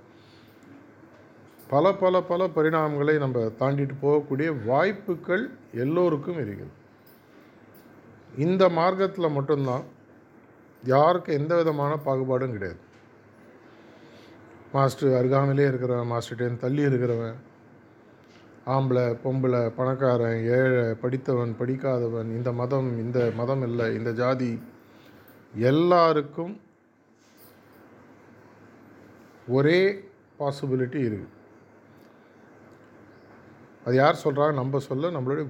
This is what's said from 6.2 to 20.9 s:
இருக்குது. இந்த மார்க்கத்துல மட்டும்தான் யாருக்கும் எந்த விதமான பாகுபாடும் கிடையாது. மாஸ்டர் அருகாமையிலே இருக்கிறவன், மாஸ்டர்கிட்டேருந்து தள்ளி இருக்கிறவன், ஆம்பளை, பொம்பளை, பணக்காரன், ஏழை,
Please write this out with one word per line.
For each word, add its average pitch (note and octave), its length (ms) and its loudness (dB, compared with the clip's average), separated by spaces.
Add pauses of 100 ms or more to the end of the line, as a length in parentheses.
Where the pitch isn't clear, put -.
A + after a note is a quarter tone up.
இருக்குது. G2+ 340 -8 (1600)
இந்த F3+ 320 4
மார்க்கத்துல F3 640 0
மட்டும்தான் C#3 500 0 (1040)
யாருக்கும் D3+ 520 4
எந்த D#3 200 0
விதமான D3+ 480 0
பாகுபாடும் C3 480 -2
கிடையாது. F#2+ 260 -8 (1900)
மாஸ்டர் C3 520 2
அருகாமையிலே C#3 440 2
இருக்கிறவன், A#2+ 500 -2
மாஸ்டர்கிட்டேருந்து A#2+ 380 -4
தள்ளி C3+ 260 -2
இருக்கிறவன், A#2+ 520 0 (1300)
ஆம்பளை, B2+ 580 0
பொம்பளை, B2+ 440 0
பணக்காரன், B2 760 0
ஏழை, B2 500 2